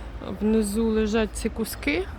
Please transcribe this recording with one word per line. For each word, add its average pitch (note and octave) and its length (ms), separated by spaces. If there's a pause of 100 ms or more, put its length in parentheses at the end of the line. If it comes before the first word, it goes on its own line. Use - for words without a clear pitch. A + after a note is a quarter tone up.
(420)
внизу A3 480
лежать A3 440
ці - 160
куски, C#4+ 560 (140)